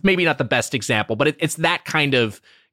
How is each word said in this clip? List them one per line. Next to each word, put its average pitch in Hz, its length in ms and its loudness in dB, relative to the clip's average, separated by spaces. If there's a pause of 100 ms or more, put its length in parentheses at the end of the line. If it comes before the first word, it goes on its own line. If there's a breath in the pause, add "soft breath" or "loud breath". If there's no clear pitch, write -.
maybe 185 240 4
not 156 140 0
the 135 60 0
best 120 280 -2
example, 110 420 -2
but 139 120 2
it, 151 120 0
it's 156 180 -2
that 165 280 -2
kind 143 300 0
of 113 260 0 (320 soft breath)